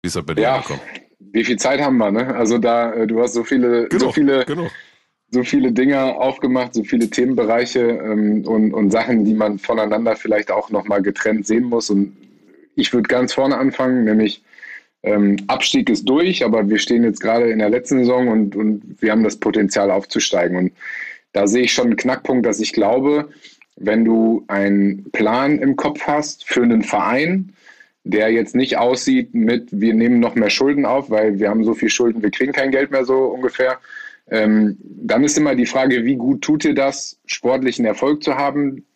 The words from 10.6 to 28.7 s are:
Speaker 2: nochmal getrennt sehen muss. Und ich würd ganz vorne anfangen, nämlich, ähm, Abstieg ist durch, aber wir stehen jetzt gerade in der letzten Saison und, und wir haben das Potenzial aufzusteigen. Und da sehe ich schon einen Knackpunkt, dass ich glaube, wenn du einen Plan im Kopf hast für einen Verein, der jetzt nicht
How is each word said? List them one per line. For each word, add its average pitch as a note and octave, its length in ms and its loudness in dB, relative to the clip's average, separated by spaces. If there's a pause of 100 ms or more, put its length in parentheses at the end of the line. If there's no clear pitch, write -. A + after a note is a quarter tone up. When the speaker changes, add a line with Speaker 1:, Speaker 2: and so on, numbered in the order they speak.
Speaker 2:
nochmal G2+ 320 -2
getrennt G#2 420 -2
sehen A#2 200 0
muss. A#2 260 -2
Und G2 260 0 (580)
ich - 160 -2
würd A#2 160 0
ganz B2 260 0
vorne C3+ 240 0
anfangen, B2+ 460 0
nämlich, G#2+ 400 2 (600)
ähm, G2+ 340 2 (100)
Abstieg B2+ 420 0
ist G2+ 180 0
durch, E3 380 2
aber G#2+ 240 2
wir G#2+ 100 2
stehen A#2 240 2
jetzt A2 180 0
gerade A#2 280 2
in A2 100 0
der G#2 100 2
letzten B2 300 0
Saison B2 280 2
und, G#2+ 280 0
und G#2+ 460 -4
wir A2 100 0
haben A2 120 4
das G#2 140 0
Potenzial G2+ 520 0
aufzusteigen. F2+ 680 -2
Und F#2 160 -2 (600)
da G2+ 140 0
sehe B2 160 2
ich A#2+ 100 -2
schon B2 140 0
einen A2+ 80 2
Knackpunkt, B2+ 500 -2
dass G#2+ 140 -2
ich G#2+ 140 -4
glaube, C3+ 560 0 (480)
wenn A2 280 0
du A2+ 420 2
einen G2+ 640 0
Plan B2+ 480 0
im C3+ 160 0
Kopf D3 300 -6
hast D3+ 420 -4
für - 140 0
einen A3+ 220 4
Verein, D#3+ 680 -2 (500)
der G#2+ 280 0
jetzt A2+ 240 0
nicht C3 220 0